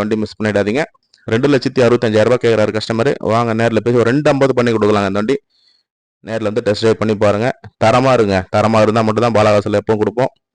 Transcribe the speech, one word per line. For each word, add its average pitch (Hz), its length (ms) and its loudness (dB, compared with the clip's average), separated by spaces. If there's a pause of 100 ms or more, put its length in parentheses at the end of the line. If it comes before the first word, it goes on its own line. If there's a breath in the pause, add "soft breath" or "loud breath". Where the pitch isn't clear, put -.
வண்டி 107 220 -2
மிஸ் - 160 -12
பண்ணிடாதீங்க. 104 440 -2 (500 soft breath)
ரெண்டு 135 200 2
லட்சத்தி 127 340 0
அறுபத்தஞ்சாயிரம் 113 440 2
ரூபாய் 123 120 0
கேக்குறாரு 107 340 0
கஸ்டமர். 113 340 -2 (200)
வாங்க, 113 300 -2
நேர்ல 113 260 -2
போய் 120 140 2
ஒரு 113 100 0
ரெண்டு 147 220 0
ஐம்பது 135 260 0
பண்ணி 120 160 0
கொடுக்கலாங்க 104 360 0
இந்த 101 120 -4
வண்டி. 131 140 -2 (840)
நேர்ல 107 280 -6
வந்து 113 160 -4
டெஸ்ட் 107 180 0
டிரைவ் 110 160 0
பண்ணி 107 140 0 (100)
பாருங்க. 104 220 0 (380)
தரமா 127 340 2
இருங்க. 98 180 0 (180)
தரமா 107 300 2
இருந்தா 110 220 0
மட்டும் 113 200 0
தான் 110 120 0
பாலகாசுல 104 420 0
எப்பவும் 107 220 -2
கொடுப்போம். 117 280 -2 (220)